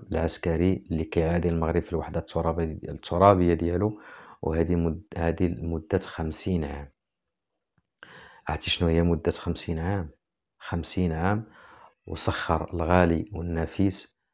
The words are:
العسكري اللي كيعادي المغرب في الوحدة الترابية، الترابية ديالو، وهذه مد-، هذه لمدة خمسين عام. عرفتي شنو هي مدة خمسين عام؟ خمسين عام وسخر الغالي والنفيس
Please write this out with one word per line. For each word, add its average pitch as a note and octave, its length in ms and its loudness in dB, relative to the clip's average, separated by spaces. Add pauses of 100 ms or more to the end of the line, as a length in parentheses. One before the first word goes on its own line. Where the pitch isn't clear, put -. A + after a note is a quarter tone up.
(120)
العسكري E2 800 0
اللي D#2+ 140 -2
كيعادي E2+ 440 0
المغرب E2 340 0
في - 100 -12
الوحدة D#2+ 280 -4
الترابية، E2 580 -2 (100)
الترابية F2 680 4
ديالو، F2 460 -2 (420)
وهذه E2 320 0
مد-، E2 280 0 (140)
هذه E2+ 300 0
لمدة E2 520 -2
خمسين E2 680 -4
عام. C#2+ 280 -10 (1600)
عرفتي D#2+ 220 -4
شنو - 180 2
هي E2 140 4
مدة E2+ 300 2
خمسين E2 460 -4
عام؟ E2+ 320 -4 (480)
خمسين E2+ 540 -2
عام G2 320 0 (600)
وسخر - 680 -2
الغالي E2+ 580 4
والنفيس E2+ 840 -2 (160)